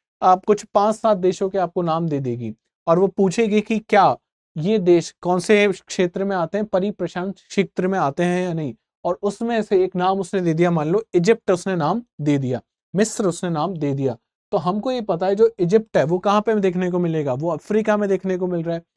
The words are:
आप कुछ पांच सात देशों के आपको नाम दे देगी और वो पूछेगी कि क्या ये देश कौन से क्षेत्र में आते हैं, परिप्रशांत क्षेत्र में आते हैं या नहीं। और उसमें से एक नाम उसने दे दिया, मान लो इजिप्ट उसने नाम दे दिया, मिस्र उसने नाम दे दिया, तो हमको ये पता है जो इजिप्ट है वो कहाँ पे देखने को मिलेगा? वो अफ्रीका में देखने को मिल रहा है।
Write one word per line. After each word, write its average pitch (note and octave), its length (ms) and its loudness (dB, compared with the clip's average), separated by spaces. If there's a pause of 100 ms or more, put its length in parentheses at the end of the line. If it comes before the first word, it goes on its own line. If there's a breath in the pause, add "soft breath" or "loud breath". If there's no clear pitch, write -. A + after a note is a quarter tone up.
(220)
आप F#3 240 4
कुछ G#3 180 2
पांच G#3+ 320 0
सात G#3+ 220 2
देशों F#3 320 0
के G3 80 -6
आपको F3+ 240 -2
नाम E3+ 280 0
दे C#3+ 100 -2
देगी A#2+ 360 -6 (320)
और E3 120 4
वो G3 80 4
पूछेगी G#3 540 0
कि G#3+ 180 -2
क्या F3+ 360 4 (400)
ये F#3+ 240 0
देश F3 420 2
कौन F3+ 180 0
से G#3 280 2
क्षेत्र F#3+ 560 -4
में G3 120 -2
आते F3 220 -4
हैं, G#3+ 100 -4
परिप्रशांत F#3 680 -4
क्षेत्र - 520 -4
में F#3+ 120 -2
आते D3+ 240 -2
हैं F3+ 240 0
या F3 60 -4
नहीं। D3 220 -6 (300)
और F3+ 160 -4
उसमें A3+ 400 -2
से F#3+ 220 2
एक F#3 120 -4
नाम F#3+ 240 0
उसने F#3+ 220 -4
दे E3+ 120 2
दिया, F3 180 2
मान D#3 160 0
लो F#3 160 0 (100)
इजिप्ट G3 380 2
उसने F#3 240 -2
नाम F3 280 -2 (180)
दे D3 160 2
दिया, B2 240 -4 (340)
मिस्र G#3+ 300 0
उसने F3 240 -4
नाम E3+ 280 -4
दे C#3+ 160 -2
दिया, C3+ 240 -4 (340)
तो G#3 60 2
हमको G#3 340 -2
ये B3 100 -4
पता F#3 240 -2
है G3 100 2
जो A3+ 240 4
इजिप्ट G3+ 380 2
है D3 60 4
वो E3 160 0
कहाँ G#3 220 2
पे A3 140 0
देखने F#3 360 0
को F3+ 80 0
मिलेगा? D#3+ 340 -2
वो D3+ 160 -4
अफ्रीका G#3 480 0
में G#3 120 0
देखने F#3+ 280 -2
को F#3 100 -4
मिल F3 160 -4
रहा E3 120 -4
है। E3+ 80 -10 (140)